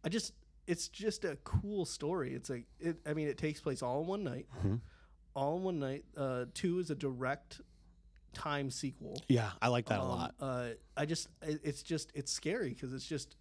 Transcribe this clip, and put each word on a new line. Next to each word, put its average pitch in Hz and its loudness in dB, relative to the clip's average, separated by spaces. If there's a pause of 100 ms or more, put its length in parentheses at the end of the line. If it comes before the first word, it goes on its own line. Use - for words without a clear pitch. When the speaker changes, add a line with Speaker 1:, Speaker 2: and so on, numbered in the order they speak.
Speaker 1:
I 156 2
just, 208 0 (340)
it's 175 0
just 214 -2
a 160 0
cool 202 2
story. 147 0
It's 127 -8
like, 120 -4 (140)
it, 165 0
I 151 0
mean, 151 2
it 139 -2
takes 156 0
place 135 -2
all 127 2
in 165 -2
one 196 -2
night. 127 -4 (120)
Speaker 2:
Mm-hmm. 98 4 (580)
Speaker 1:
All 143 2
in 190 -2
one 185 0
night. 139 -2 (120)
Uh, 131 0
two 180 2
is 170 -2
a 151 2
direct 131 -2 (760)
time 143 0
sequel. - -6
Speaker 2:
Yeah, 113 6 (120)
I 120 6
like 123 6
that 107 4
a - 2
Speaker 1:
Um, 127 0
Speaker 2:
lot. - 0
Speaker 1:
uh, 123 -2 (280)
I 147 2
just, 160 -2 (140)
it, 151 -2
it's 147 -2
just, - -2
it's 143 -4
scary 156 0
'cause 127 -6
it's 131 -6
just - -4